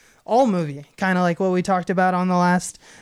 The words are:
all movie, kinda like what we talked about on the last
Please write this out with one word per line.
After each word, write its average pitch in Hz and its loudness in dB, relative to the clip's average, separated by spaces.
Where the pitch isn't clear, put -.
all 247 2
movie, 156 -4
kinda 185 0
like 175 0
what 190 0
we 180 0
talked 180 -2
about 185 0
on 180 0
the 185 0
last 180 0